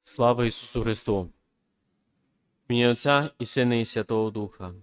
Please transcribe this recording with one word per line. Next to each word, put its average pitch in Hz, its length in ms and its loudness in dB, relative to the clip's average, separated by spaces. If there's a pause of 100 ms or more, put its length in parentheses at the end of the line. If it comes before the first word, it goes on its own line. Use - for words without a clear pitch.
(140)
Слава 120 320 2
Ісусу - 360 -4
Христу! 107 400 -2 (1500)
В 123 40 -2
ім'я 120 180 4
Отця 143 480 2
і 117 80 -6
Сина 123 280 2
і 117 100 2
Святого 110 460 -2
Духа. 101 520 -10